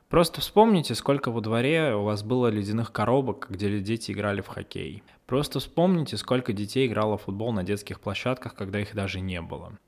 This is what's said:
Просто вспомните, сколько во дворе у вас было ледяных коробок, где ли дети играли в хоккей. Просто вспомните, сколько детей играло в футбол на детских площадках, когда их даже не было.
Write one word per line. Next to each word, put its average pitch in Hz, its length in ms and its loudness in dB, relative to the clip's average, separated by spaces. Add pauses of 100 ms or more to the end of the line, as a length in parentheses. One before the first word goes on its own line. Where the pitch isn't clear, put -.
Просто 160 320 4
вспомните, 202 540 4
сколько 139 360 0
во 117 80 -2
дворе 123 560 2
у 104 80 0
вас 104 200 0
было 123 240 2
ледяных 107 440 0
коробок, 117 580 0
где 98 200 -2
ли 104 100 0
дети 107 320 -4
играли 101 300 -2
в - 60 -10
хоккей. 95 540 -10 (260)
Просто 139 320 0
вспомните, 170 580 0
сколько 127 340 0
детей 104 360 0
играло 107 300 2
в - 40 -12
футбол 110 320 -4
на 101 100 0
детских 98 380 -4
площадках, 120 520 -4
когда 101 280 -4
их 101 120 -8
даже 95 280 -4
не 92 180 -4
было. 82 320 -10 (160)